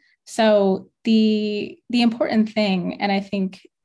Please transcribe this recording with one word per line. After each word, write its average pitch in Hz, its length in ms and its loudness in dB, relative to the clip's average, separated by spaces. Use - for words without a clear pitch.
So 202 640 2
the, 214 720 0
the 240 140 0
important 220 480 0
thing, 190 500 -2
and 202 100 -2
I 196 100 0
think, 196 460 -6